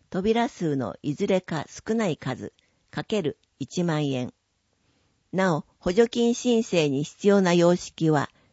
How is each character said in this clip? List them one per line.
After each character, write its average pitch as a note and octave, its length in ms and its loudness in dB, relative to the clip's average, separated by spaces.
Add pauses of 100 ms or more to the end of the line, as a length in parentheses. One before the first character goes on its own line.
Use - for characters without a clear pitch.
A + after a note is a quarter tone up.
扉 A3 400 0
数 D#3 260 -4
の A#2+ 260 -4
い D3 120 -4
ず F#3 120 -4
れ F#3+ 140 2
か E3 300 -6
少 - 260 -6
な A3+ 140 -2
い D3 80 -4
数、 A2+ 340 -8 (380)
か - 160 -10
け G#3+ 160 -4
る D3+ 160 -4 (220)
一 D#3 240 -6
万 D3+ 260 -2
円。 B2+ 240 -6 (1000)
な F#3 240 0
お、 - 100 -6 (140)
補 - 120 -4
助 A#3 180 4
金 A#3 260 0
申 A#3 280 0
請 D#3+ 260 0
に C#3 140 -2
必 - 260 -2
要 G3+ 120 6
な F3+ 120 4
様 F3 240 6
式 - 320 -2
は、 D3 200 0 (240)